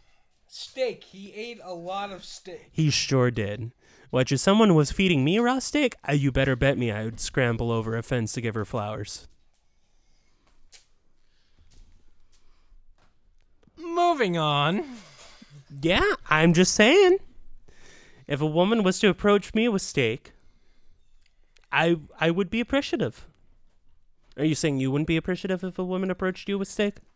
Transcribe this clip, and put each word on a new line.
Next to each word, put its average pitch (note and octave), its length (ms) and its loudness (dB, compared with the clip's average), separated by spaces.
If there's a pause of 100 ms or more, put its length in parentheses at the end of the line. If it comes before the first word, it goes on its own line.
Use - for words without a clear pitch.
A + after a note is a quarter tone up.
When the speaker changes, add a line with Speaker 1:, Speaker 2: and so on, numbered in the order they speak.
(480)
Speaker 1:
Steak. A#3 560 -8
He G3 300 -20
ate A3+ 280 -14
a F#3 120 -12
lot F#3+ 360 -8
of F#3 140 -16
steak. - 480 -18
Speaker 2:
He D#3 180 2
sure B2+ 400 2
did. A2 420 -6 (380)
Which, B2+ 220 0
if C3+ 80 0
someone G3+ 340 6
was D3+ 180 4
feeding F3+ 320 2
me F3 140 2
raw B3 200 2
steak, C#4 380 0 (120)
uh, C#3+ 40 0
you C#3 200 2
better C3+ 240 2
bet C3+ 220 2
me A#2+ 120 0
I G#2+ 140 -4
would A#2 160 -8
scramble A#2+ 500 0
over A2+ 260 -2
a A#2 60 -4
fence A#2 300 -4
to C3 80 -6
give A2+ 140 -4
her G#2+ 100 -4
flowers. G#2 640 -8 (4000)
Speaker 1:
Moving D#4+ 640 0
on. D3+ 460 0 (960)
Speaker 2:
Yeah, C4 320 2 (160)
I'm D#3+ 220 4
just F3+ 220 4
saying. F4+ 440 6 (1080)
If C#3+ 140 -4
a D#3 60 0
woman F#3 360 2
was F#3 180 0
to G#3+ 80 4
approach G3+ 460 2
me A3+ 140 2
with G3 140 0
steak, B2 500 -4 (1400)
I, E3 260 2 (220)
I E3 120 2
would F3 200 -2
be A3+ 100 -2
appreciative. B3+ 680 -2 (1120)
Are C#3+ 60 -2
you D#3 100 2
saying C#3 260 0
you C3 100 0
wouldn't D3 180 0
be E3 80 2
appreciative F3+ 460 -4
if F#3 160 -8
a F#3 60 -4
woman F#3 260 -4
approached F#3 380 -6
you G3 100 -2
with G3 100 -6
steak? G#3 280 -2 (200)